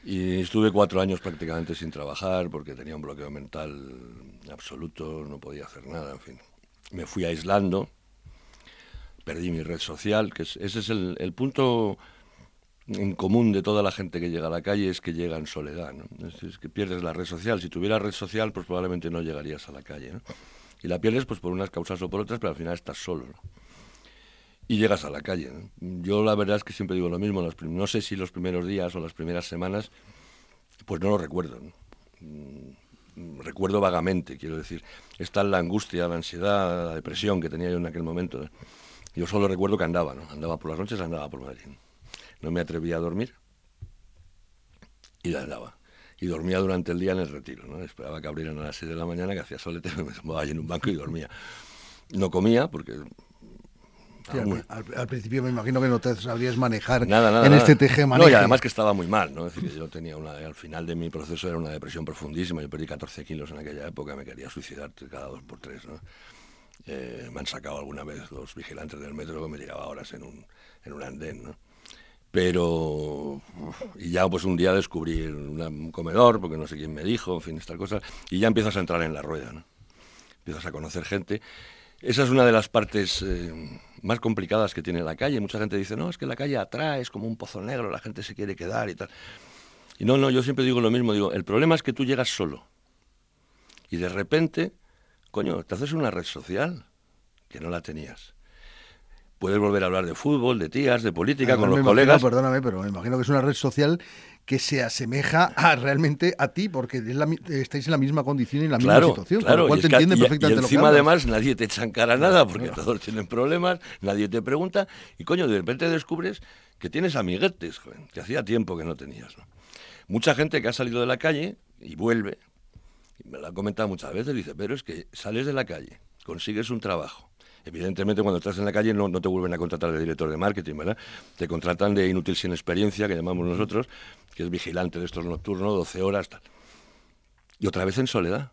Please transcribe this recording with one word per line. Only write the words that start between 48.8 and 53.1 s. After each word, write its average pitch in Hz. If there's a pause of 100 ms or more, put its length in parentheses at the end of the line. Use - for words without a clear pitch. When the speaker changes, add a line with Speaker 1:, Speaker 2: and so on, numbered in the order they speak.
Speaker 1:
de 82
la 82
mañana, 90
que 92
hacía 76
solete, 85
<laughs> 78
me 69
tumbaba 78
allí 73
en 80
un 78
banco 87
y 95
dormía. 78 (840)
No 95
comía 113
porque 67 (1300)